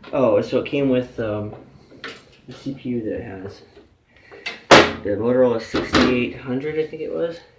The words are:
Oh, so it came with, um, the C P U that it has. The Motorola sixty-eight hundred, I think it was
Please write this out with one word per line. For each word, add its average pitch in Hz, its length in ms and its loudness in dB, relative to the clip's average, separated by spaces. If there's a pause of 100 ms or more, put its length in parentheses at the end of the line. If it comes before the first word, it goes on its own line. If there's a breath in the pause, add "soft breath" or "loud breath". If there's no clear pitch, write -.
(100)
Oh, 120 300 4
so 120 200 -2
it - 60 -6
came 139 220 0
with, 127 320 -2
um, 107 340 -6 (920)
the 127 60 -18
C 131 220 -10
P - 140 -10
U 120 140 -2
that - 180 -6
it - 40 -10
has. 98 380 -14 (1400 loud breath)
The 98 60 -2
Motorola 117 500 4
sixty-eight - 760 0
hundred, 139 420 -6
I 156 100 0
think 160 140 -12
it - 100 -6
was 165 280 -4 (180)